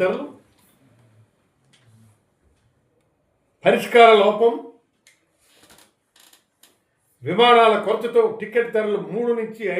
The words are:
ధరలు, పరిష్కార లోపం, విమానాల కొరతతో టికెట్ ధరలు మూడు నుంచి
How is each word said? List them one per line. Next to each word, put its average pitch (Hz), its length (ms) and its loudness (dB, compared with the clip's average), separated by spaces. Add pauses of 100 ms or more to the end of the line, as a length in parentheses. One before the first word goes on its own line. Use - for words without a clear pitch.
ధరలు, 226 240 -6 (3500)
పరిష్కార 226 440 4 (140)
లోపం, 214 300 0 (2750)
విమానాల 226 500 4 (120)
కొరతతో 226 360 -2 (200)
టికెట్ 226 340 -4
ధరలు 208 240 -4 (140)
మూడు 240 260 -4
నుంచి 220 240 -12 (160)